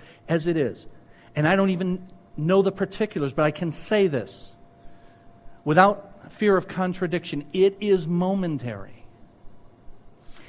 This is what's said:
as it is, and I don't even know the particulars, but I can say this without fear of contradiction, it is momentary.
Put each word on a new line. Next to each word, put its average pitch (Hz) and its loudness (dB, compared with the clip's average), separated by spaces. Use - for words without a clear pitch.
as 160 0
it 170 2
is, 123 -2
and 151 2
I 190 4
don't 196 4
even 180 -2
know 180 4
the 190 0
particulars, 185 -4
but 156 2
I 156 4
can 160 -4
say 202 0
this - -6
without 180 2
fear 202 4
of 175 0
contradiction, 175 -4
it 196 4
is 190 2
momentary. 165 -4